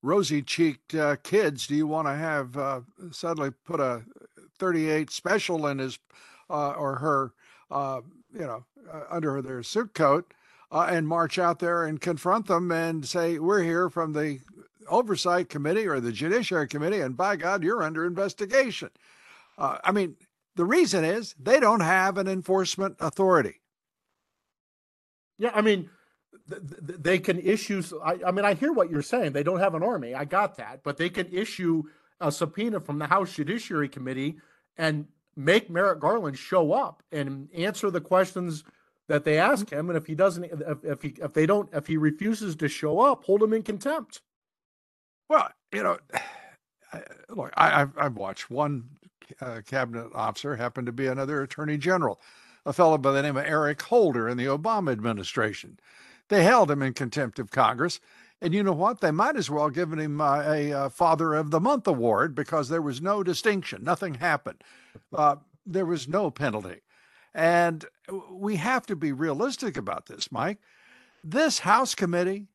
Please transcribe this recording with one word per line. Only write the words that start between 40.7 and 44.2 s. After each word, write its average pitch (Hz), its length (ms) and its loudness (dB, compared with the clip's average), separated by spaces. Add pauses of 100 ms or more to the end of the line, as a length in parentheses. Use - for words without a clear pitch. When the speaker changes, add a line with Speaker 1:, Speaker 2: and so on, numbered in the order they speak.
Speaker 2:
if 147 180 -4
he, 147 200 -8
if 143 120 -8
they 156 120 4
don't, 202 260 2
if 147 160 -6
he 156 100 -2
refuses 190 600 0
to 156 100 -2
show 151 320 -2
up, 262 240 4
hold 208 200 4
him 220 100 2
in 220 100 0
contempt. 269 580 -6 (1080)